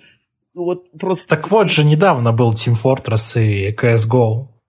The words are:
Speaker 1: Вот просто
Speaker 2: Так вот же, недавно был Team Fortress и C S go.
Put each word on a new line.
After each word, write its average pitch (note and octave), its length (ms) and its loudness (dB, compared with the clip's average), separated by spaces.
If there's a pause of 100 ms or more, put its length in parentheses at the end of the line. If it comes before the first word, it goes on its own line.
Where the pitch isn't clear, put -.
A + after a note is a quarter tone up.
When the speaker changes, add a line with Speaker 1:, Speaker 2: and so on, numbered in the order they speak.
(560)
Speaker 1:
Вот F3 420 -8
просто F#3+ 300 -6
Speaker 2:
Так E3 240 -4
вот G#3 180 2
же, D3+ 140 2
недавно D3+ 480 2
был A2+ 220 2
Team A2+ 280 -2
Fortress A#2+ 600 0
и G#2 360 -2
C B2+ 100 0
S A2+ 220 2
go. A#2+ 380 0 (220)